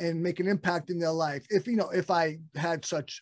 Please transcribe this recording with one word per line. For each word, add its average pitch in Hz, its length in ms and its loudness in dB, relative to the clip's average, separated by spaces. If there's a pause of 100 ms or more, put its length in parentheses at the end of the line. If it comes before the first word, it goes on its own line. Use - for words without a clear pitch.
and 165 220 0
make 175 180 0
an 180 80 0
impact 175 400 0
in 175 100 -2
their 165 140 2
life 151 380 -2
if, 196 160 4
you 240 100 2
know, 208 140 2
if 180 200 0
I 160 280 2 (160)
had 165 320 -2
such - 360 -6